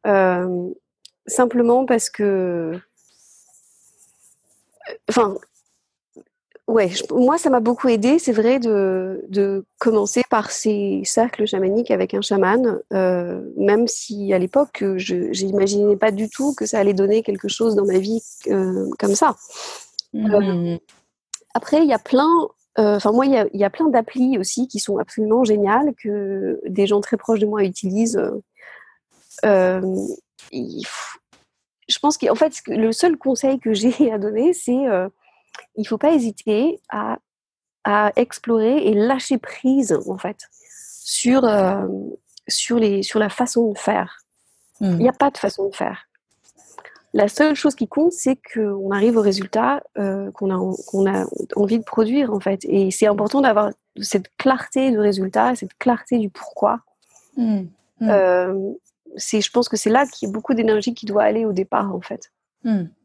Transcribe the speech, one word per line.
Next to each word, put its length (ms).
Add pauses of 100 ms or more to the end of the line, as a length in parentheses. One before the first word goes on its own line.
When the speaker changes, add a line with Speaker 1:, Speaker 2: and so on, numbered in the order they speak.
Speaker 1:
Euh... 640 (580)
Simplement 600
parce 240
que, 640 (2250)
enfin, 260 (1300)
ouais, 220
je... 140 (120)
moi, 240
ça 120
m'a 100
beaucoup 280
aidé, 300
c'est 140
vrai, 260
de... 680
de... 360 (140)
commencer 520
par 200
ces 540
cercles 420
chamaniques 440
avec 240
un 60
chaman, 580 (140)
euh... 500 (140)
même 320
si 440
à 60
l'époque, 460 (120)
je, 360
j'imaginais 640
pas 140
du 180
tout 260
que 120
ça 120
allait 160
donner 280
quelque 260
chose 260
dans 120
ma 120
vie, 240 (260)
euh... 400 (100)
comme 160
ça. 220 (760)
Speaker 2:
Mhm. 220
Speaker 1:
Euh, 420 (760)
après, 280
il 60
y 60
a 40
plein, 320 (480)
euh, 180
enfin, 160
moi, 140
il 60
y 60
a, 140
il 80
y 40
a 60
plein 180
d'applis 500
aussi 300
qui 100
sont 200
absolument 460
géniales 580
que 640
des 200
gens 140
très 160
proches 240
de 60
moi 180
utilisent. 560 (1200)
Euh, 520 (560)
il 320
f-, 320 (720)
je 100
pense 200
qu'en 160
fait, 200
ce 80
que, 100
le 200
seul 240
conseil 420
que 140
j'ai 200
<laughs> 200
à 60
donner, 340
c'est, 360
euh, 200 (680)
il 100
faut 120
pas 140
hésiter 680 (100)
à, 280 (680)
à 320
explorer 600 (100)
et 80
lâcher 440
prise, 600 (100)
en 100
fait, 200 (640)
sur, 400
euh, 420 (600)
sur 320
les, 240
sur 160
la 100
façon 440
de 60
faire. 420 (600)
Speaker 2:
Hmm. 200
Speaker 1:
Il 60
y 20
a 40
pas 180
de 80
façon 300
de 60
faire. 300 (1120)
La 140
seule 260
chose 200
qui 140
compte, 240
c'est 260 (140)
qu'on 380
arrive 260
au 60
résultat, 600 (160)
euh, 340
qu'on 180
a 60
en-, 180 (140)
qu'on 220
a 140 (320)
envie 220
de 60
produire, 500
en 60
fait. 240
Et 260
c'est 160
important 340
d'avoir 300 (300)
cette 360
clarté 540
de 80
résultat, 560
cette 240
clarté 400
du 100
pourquoi. 520 (560)
Speaker 2:
Hmm. 260 (380)
Hmm. 100
Speaker 1:
Euh, 600 (440)
c'est, 240
je 100
pense 200
que 80
c'est 100
là 180
qu'il 220
y 20
a 40
beaucoup 180
d'énergie 420
qui 120
doit 160
aller 240
au 60
départ, 420
en 80
fait. 280 (320)
Speaker 2:
Hmm. 220 (200)